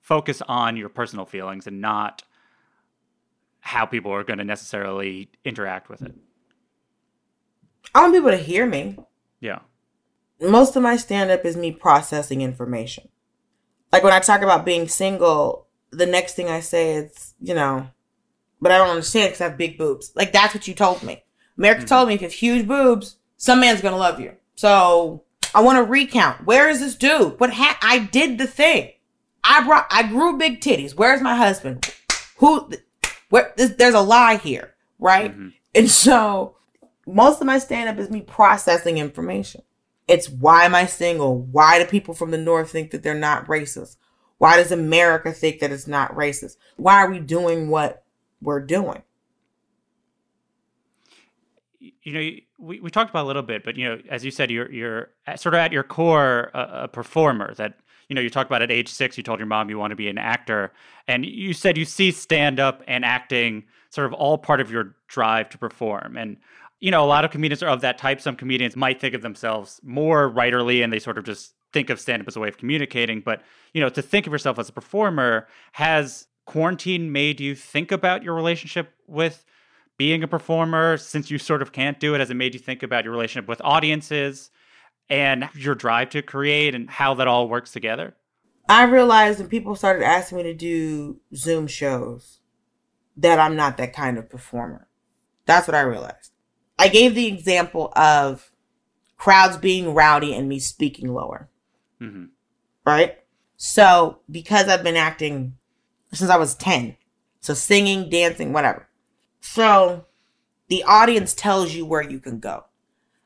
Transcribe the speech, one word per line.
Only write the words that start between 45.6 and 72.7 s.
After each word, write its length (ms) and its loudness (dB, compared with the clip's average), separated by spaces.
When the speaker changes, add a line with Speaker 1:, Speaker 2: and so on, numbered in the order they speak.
Speaker 2:
that 100 -2
it's 160 -10
not 280 -4
racist? 420 -6
Why 260 6
are 80 0
we 80 -8
doing 500 -2
what 380 -4
we're 240 -6
doing?" 380 -4
Speaker 1:
Y-, 140 -20
you 120 -16
know, 60 -8
y-, 200 -10
we, 220 -18
we 100 -14
talked 200 -2
about 100 -4
it 40 -6
a 20 -8
little 160 -6
bit, 220 -10
but, 120 -10
you 100 -8
know, 220 -8
as 160 -12
you 60 -10
said, 200 -4
you're, 220 -6
you're 380 -12
at, 140 -14
sort 140 -2
of 40 2
at 140 0
your 120 -4
core 720 0
a, 300 -10
a 40 -12
performer 680 -2
that, 220 -10
you 60 -12
know, 80 -4
you 80 -4
talked 180 -4
about 140 -2
at 80 -2
age 180 -2
six, 300 -6
you 40 -12
told 160 -8
your 80 -12
mom 220 -4
you 100 -10
want 120 -8
to 60 -12
be 120 -8
an 80 -8
actor. 560 -6
And 200 -4
you 260 -10
said 240 -2
you 80 -4
see 280 -2
stand-up 720 -2
and 180 -6
acting 600 -4
sort 160 -6
of 80 -10
all 240 -2
part 240 -2
of 80 -10
your 260 -8
drive 440 -4
to 80 -20
perform. 580 -10
And, 220 -14
you 120 -4
know, 120 2
a 20 2
lot 180 2
of 80 -6
comedians 280 -4
are 80 -4
of 120 -2
that 180 -4
type. 220 -4
Some 160 -8
comedians 400 -4
might 240 -4
think 120 -6
of 100 -10
themselves 600 -10
more 480 0
writerly 540 0
and 80 -4
they 80 -4
sort 180 -10
of 60 -12
just 300 -16
think 180 -4
of 80 -6
stand-up 300 -8
as 80 -18
a 40 -10
way 80 -6
of 80 -12
communicating. 640 -6